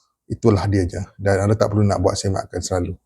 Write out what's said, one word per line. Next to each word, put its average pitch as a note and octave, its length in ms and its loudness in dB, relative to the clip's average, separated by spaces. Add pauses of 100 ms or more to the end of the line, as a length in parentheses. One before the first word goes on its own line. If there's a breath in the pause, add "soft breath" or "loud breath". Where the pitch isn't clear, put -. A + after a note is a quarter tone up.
(300)
itulah G#2 400 2
dia G2 160 2
je. F#2 160 -6 (160)
Dan G2 320 2
anda A2 80 2
tak G#2+ 160 0
perlu G#2 80 2
nak G2 160 2
buat F#2+ 160 2
semakkan - 480 -4
selalu. F2 320 -4 (120)